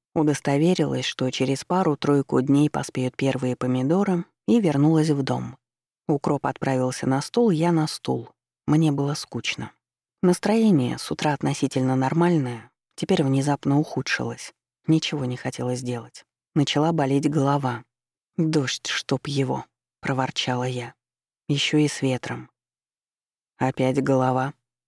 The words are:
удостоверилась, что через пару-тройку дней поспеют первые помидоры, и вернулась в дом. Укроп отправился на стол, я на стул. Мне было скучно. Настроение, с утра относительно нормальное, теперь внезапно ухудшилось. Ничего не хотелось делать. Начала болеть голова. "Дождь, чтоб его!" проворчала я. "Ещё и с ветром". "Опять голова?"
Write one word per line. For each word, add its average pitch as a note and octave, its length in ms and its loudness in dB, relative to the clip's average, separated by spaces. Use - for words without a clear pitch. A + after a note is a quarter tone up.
удостоверилась, D3 880 2
что - 260 -4
через C3+ 340 -2
пару-тройку D3 760 0
дней C#3+ 280 4
поспеют C3 480 -4
первые C3 380 -2
помидоры, D#3+ 720 0
и A3+ 120 4
вернулась D#3 500 4
в C#3 120 0
дом. B2+ 340 -6
Укроп C#3+ 380 0
отправился C3 600 -2
на C3 120 0
стол, A#3 300 2
я E3+ 220 2
на D#3 160 2
стул. B2+ 420 -6
Мне D#3 260 4
было C#3+ 220 -2
скучно. - 580 -8
Настроение, F#3+ 760 4
с - 120 -8
утра D3+ 220 -2
относительно C3 640 -2
нормальное, C3+ 720 0
теперь F3 300 0
внезапно C#3 540 2
ухудшилось. - 760 -4
Ничего D#3+ 380 0
не B2 120 -6
хотелось B2 460 -6
делать. A#2+ 420 -10
Начала D3+ 380 2
болеть C#3+ 360 0
голова. C#3 560 0
"Дождь, D#3 500 0
чтоб - 400 -4
его!" C3+ 380 -4
проворчала B2+ 640 -4
я. B2 300 -8
"Ещё D3 300 0
и D3 100 4
с - 140 -10
ветром". B2+ 480 -4
"Опять C3 440 0
голова?" C3 520 0